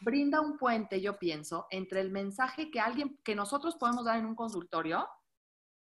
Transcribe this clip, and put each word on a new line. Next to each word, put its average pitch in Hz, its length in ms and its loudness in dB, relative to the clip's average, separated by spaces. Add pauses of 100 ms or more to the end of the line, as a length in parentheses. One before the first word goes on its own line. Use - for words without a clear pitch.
brinda 285 400 4
un 294 180 0
puente, 220 420 2
yo 196 160 0
pienso, 165 540 -4
entre 185 300 -2
el 190 100 0
mensaje 196 580 -2
que 240 120 -2
alguien, 247 420 0
que 214 140 -2
nosotros 285 400 0
podemos 240 280 0
dar 226 140 4
en 220 80 0
un 226 80 -4
consultorio, 185 720 -2 (800)